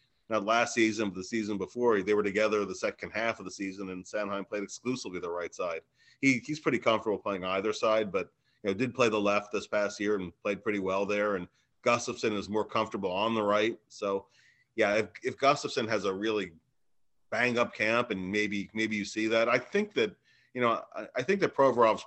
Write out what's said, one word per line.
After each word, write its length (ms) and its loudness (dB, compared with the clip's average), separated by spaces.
not 160 0
last 300 2
season, 340 2
but 80 -8
the 80 -6
season 320 -2
before, 460 2
they 120 2
were 80 4
together 440 2
the 80 -6
second 360 -6
half 280 -2
of 80 -12
the 40 -10
season, 380 -8
and 160 -10
Sanheim 420 -4
played 160 -6
exclusively 560 -6
the 120 -6
right 240 -6
side. 260 -4
He, 240 2
he's 160 -6
pretty 180 0
comfortable 400 2
playing 260 -4
either 280 0
side, 400 2
but, 160 -2
you 80 0
know, 40 0
did 200 -2
play 140 4
the 100 2
left 320 0
this 160 -4
past 320 -2
year 180 0
and 160 -6
played 200 -2
pretty 160 -2
well 280 0
there. 300 0
And 120 -8
Gustafsson 560 0
is 100 -6
more 160 0
comfortable 460 -2
on 240 0
the 80 0
right. 340 2
So, 380 -4
yeah, 200 4
if, 120 2
if 140 -4
Gustafsson 500 2
has 160 0
a 80 0
really 400 -2
bang 280 0
up 160 0
camp, 360 2
and 200 -4
maybe, 440 -2
maybe 200 -2
you 100 -2
see 240 -4
that, 200 2
I 100 4
think 360 -2
that, 200 0
you 80 -6
know, 220 2
I, 120 -8
I 60 0
think 180 0
that 160 0
Provorov's 500 4